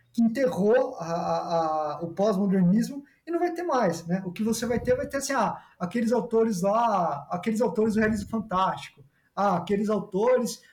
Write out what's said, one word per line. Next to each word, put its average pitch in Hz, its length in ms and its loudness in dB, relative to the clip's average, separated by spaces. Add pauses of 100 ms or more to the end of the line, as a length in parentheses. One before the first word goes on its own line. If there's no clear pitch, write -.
(120)
que - 80 0
enterrou 233 760 2
a, 165 80 -8
a, 165 880 0
a, 139 100 -8
o 175 60 -4
pós-modernismo 196 960 2 (200)
e 320 60 -10
não 339 80 0
vai 339 140 0
ter 339 100 -6
mais, 233 440 -2
né? 180 200 -2
O 180 60 -8
que 220 100 -6
você 226 240 -2
vai 233 140 -2
ter, 247 160 0
vai 277 100 -4
ter 277 120 -6
assim, 277 140 -4
ah, 233 240 -2 (220)
aqueles 214 320 -2
autores 226 520 0
lá, 196 680 0
aqueles 214 300 -2
autores 220 340 2
do 214 60 2
realismo 220 280 0
fantástico, 185 760 -4 (320)
ah, 190 220 2
aqueles 202 300 -2
autores 214 720 0 (120)